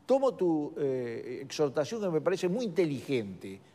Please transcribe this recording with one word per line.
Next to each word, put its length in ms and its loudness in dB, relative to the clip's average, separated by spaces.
tomo 300 4
tu, 420 2
eh, 680 -2
exhortación 580 0
que 80 0
me 120 2
parece 280 2
muy 160 0
inteligente, 960 -2